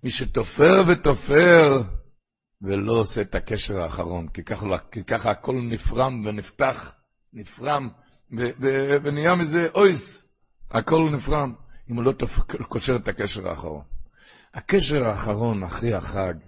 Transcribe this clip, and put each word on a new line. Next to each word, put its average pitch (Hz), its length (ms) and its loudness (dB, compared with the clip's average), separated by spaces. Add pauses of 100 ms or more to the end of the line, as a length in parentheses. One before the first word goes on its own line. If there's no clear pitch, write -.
מי 127 80 -6
שתופר 143 760 2
ותופר, 156 920 6 (800)
ולא 101 300 -2
עושה 113 280 0
את 95 140 -6
הקשר 101 460 -4
האחרון, 85 480 -6
כי 85 160 -12
ככה, 104 220 -8 (260)
כי 101 120 -12
ככה 113 260 -2
הכל 127 320 -4
נפרם 117 640 -2
ונפתח, 107 680 -4 (400)
נפרם, 127 560 -6 (500)
ו-, 123 220 -2
ו-, 135 440 0
ונהיה 147 300 0
מזה 170 400 0
אויס, 185 500 2 (460)
הכל 160 420 2
נפרם, 143 420 -2 (360)
אם 117 60 -4
הוא 120 80 -2
לא 135 80 4
תופ-, - 560 -2
קושר 123 280 -2
את 110 120 -4
הקשר 101 400 -6
האחרון." 82 360 -8 (680)
הקשר 151 500 0
האחרון 107 580 -2
אחרי 110 320 -4
החג 92 400 -4 (140)